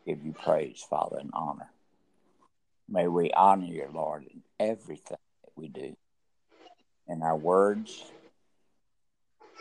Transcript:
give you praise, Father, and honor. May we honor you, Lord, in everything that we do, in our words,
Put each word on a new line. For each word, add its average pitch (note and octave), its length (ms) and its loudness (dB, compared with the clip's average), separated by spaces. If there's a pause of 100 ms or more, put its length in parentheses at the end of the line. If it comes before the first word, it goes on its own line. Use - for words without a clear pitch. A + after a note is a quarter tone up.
give D2+ 200 -4
you D#2+ 80 -8
praise, D#2 580 -2
Father, - 280 -2
and C#2 140 -10
honor. - 380 -6 (1160)
May F2+ 180 2
we F2 260 2
honor F#2+ 340 6
you, D#2+ 260 -8
Lord, D2+ 320 -6
in - 180 -20 (160)
everything - 600 -6 (260)
that - 100 -20
we D#2 140 -14
do, - 280 -12 (1120)
in E2 160 -8
our D#2+ 140 2
words, G2 680 2 (1600)